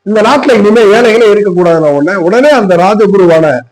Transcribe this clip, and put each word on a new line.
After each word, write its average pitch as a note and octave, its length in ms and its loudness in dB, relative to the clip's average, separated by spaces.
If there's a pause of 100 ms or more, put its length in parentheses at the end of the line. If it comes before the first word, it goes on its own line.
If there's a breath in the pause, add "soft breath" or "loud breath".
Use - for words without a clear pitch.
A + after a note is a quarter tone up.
இந்த G#3 200 -4
நாட்டுல B3+ 320 0
இனிமே G#3+ 280 2
ஏழைகளே A3 500 2
இருக்கக்கூடாதுன்னு F3 580 0
உடனே, D3 280 -2
உடனே A3 320 0
அந்த G#3 260 0
ராஜகுருவான F3 840 0 (120)